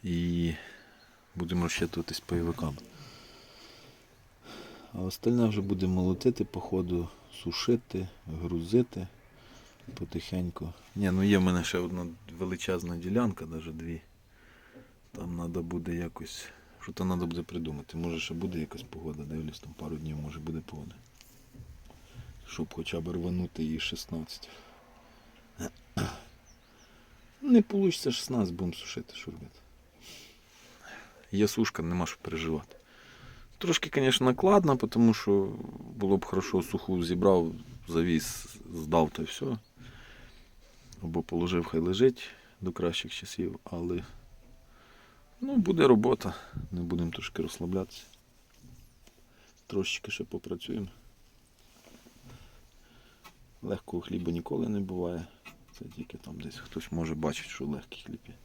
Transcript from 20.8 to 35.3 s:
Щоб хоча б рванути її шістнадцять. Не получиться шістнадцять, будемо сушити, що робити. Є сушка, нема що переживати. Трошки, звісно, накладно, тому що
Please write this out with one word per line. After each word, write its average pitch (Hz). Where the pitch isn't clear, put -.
Щоб -
хоча 82
б 80
рванути 87
її 78
шістнадцять. -
Не 247
получиться 196
шістнадцять, 110
будемо 87
сушити, -
що -
робити. -
Є 101
сушка, -
нема 87
що -
переживати. 80
Трошки, 170
звісно, 131
накладно, 165
тому 113
що 101